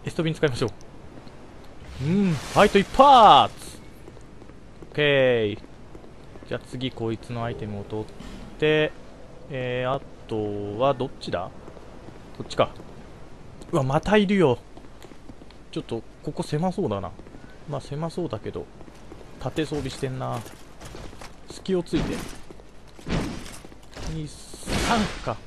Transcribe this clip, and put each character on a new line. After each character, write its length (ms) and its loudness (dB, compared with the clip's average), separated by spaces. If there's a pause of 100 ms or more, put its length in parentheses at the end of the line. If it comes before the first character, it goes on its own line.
エ 60 -4
ス 60 -8
ト 80 0
ビ 80 2
ン 20 -2
使 120 2
い 40 6
ま 60 0
し 80 0
ょ 40 2
う。 40 -2 (1300)
う 40 0
ん、 240 4
フ 260 0
ァ 80 12
イ 20 6
ト 100 6
一 160 2
発！ 60 8
オ 1900 6
ッ 20 -6
ケ 60 2 (520)
ー。 60 -8 (880)
じ 80 -4
ゃ 20 -4
あ 120 -6
次、 220 -4
こ 200 -4
い 60 -4
つ 140 -14
の 120 -4
ア 80 -4
イ 40 -6
テ 120 -8
ム 140 -8
を 20 -10
取 200 -6
っ 20 -6 (520)
て、 340 4 (580)
え 360 -2
ー、 80 2
あ 80 -2 (260)
と 520 -2
は 140 6
ど 140 -2
っ 20 -6 (100)
ち 120 -8
だ？ 180 -4 (880)
こ 60 -8
っ 40 -10
ち 80 -8
か。 140 4 (1000)
う 60 2
わ、 60 4
ま 180 4
た 160 6
い 80 8
る 100 4
よ。 220 6 (1120)
ち 60 -6
ょ 40 -4
っ 20 -12
と、 180 -6 (220)
こ 80 -4
こ 120 -6
狭 280 0
そ 160 -2
う 20 0
だ 100 0
な。 120 -6 (580)
ま 80 -4
あ、 40 -6
狭 280 -6
そ 160 -4
う 40 -4
だ 100 -4
け 100 -6
ど、 160 -8 (720)
盾 260 -2
装 100 -6
備 140 -4
し 80 -10
て 100 -4
ん 100 -6
な。 220 -4 (1120)
隙 240 -2
を 80 2
つ 120 -4
い 60 4
て。 140 -2 (2000)
二、 120 -6
三 720 -2 (240)
か。 240 -2